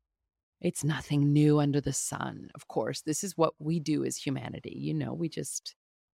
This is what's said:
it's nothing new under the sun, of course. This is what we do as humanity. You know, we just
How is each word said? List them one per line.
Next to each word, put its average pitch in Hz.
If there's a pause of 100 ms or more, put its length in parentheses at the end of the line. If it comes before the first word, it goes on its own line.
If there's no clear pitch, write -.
(600)
it's -
nothing 143
new 151
under 143
the 139
sun, -
of -
course. 123
This 156
is 190
what 160
we 160
do 143
as 131
humanity. -
You 147
know, 131
we 160
just - (380)